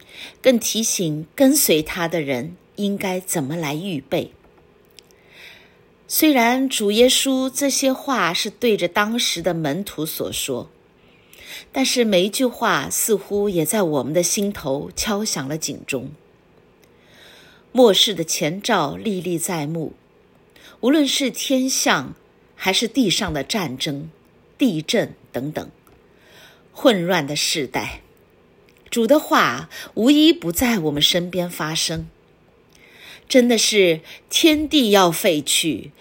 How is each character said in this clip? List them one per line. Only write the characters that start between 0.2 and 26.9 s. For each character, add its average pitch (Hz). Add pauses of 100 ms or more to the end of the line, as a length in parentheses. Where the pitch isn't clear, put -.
更 247
提 214
醒 160 (100)
跟 277
随 170
他 170
的 170
人 139 (180)
应 202
该 185
怎 175
么 143
来 151
预 180
备。 - (1800)
虽 311
然 254
主 214
耶 233
稣 262
这 277
些 262
话 233
是 -
对 220
着 170
当 214
时 170
的 180
门 165
徒 156
所 -
说， - (1000)
但 269
是 247
每 190
一 208
句 262
话 202
似 -
乎 202
也 165
在 214
我 151
们 131
的 180
心 202
头 151
敲 214
响 165
了 151
警 151
钟。 135 (1600)
末 233
世 202
的 165
前 175
兆 170
历 190
历 170
在 156
目， 160 (880)
无 233
论 294
是 262
天 262
象， 202 (400)
还 -
是 214
地 233
上 170
的 135
战 156
争、 151 (460)
地 196
震 151 (160)
等 135
等， - (1000)
混 196